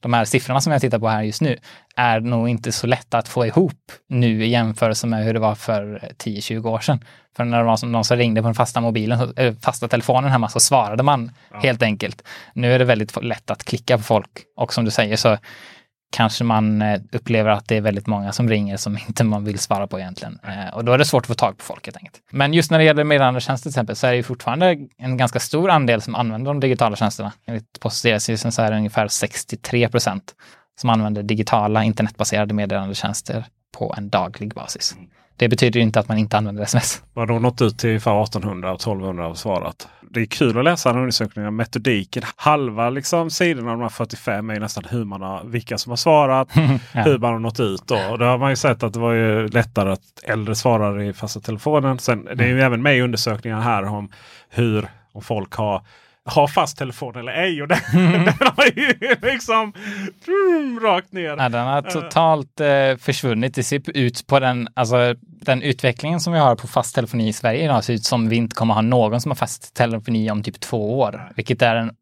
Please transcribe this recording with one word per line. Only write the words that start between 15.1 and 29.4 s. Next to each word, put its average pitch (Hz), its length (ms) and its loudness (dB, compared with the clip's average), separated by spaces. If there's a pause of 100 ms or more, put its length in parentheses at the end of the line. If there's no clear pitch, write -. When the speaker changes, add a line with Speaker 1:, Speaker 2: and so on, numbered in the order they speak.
Speaker 1:
så 107 220 4 (800)
kanske 117 280 2
man, 107 380 4
eh, 104 180 0 (120)
upplever 110 380 0
att 104 180 0
det 113 80 2
är 107 40 0
väldigt 101 260 -2
många 101 260 -4
som 120 160 0
ringer 101 280 0
som 104 260 -4
<laughs> - 40 -16
inte 117 180 0
man 107 200 0
vill 104 140 -4
svara 101 280 -2
på 95 120 -8
egentligen. 92 440 -12
Eh, 98 320 -10
och 113 100 -6
då 120 80 4
är 127 60 6
det 147 60 6
svårt 143 180 2
att - 40 -10
få 120 80 -4
tag 98 240 -2
på - 60 -20
folk - 220 -16
helt - 100 -14
enkelt. - 200 -20 (160)
Men 139 220 2
just 160 160 4
när 160 80 4
det 160 60 6
gäller 151 200 6
meddelandetjänster 135 580 2
till 151 80 -8
exempel 117 260 -2
så - 100 0
är 127 40 4
det 123 60 2
ju 123 60 0
fortfarande 151 540 0 (220)
en 127 180 -4
ganska 123 240 0
stor 175 300 0
andel 123 320 4
som 113 120 -8
använder 117 360 -2
de 143 100 -2
digitala 123 360 2
tjänsterna. 101 360 -4 (140)
Enligt 113 340 -10
Post- - 240 -6
och 120 40 4
telestyrelsen 110 440 0
så - 100 0
är 110 80 2
det 107 60 0
ungefär 107 320 0
sextiotre - 800 -2